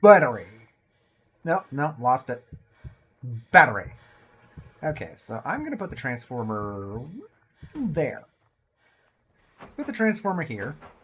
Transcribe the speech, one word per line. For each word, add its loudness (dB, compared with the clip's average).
battery. 8
No, 0
no, -2
lost 2
it. -8
Battery. 6
Okay, -8
so -12
I'm -6
gonna -8
put -10
the -14
transformer -8
there. -4
Let's -20
put -8
the -10
transformer -2
here. -8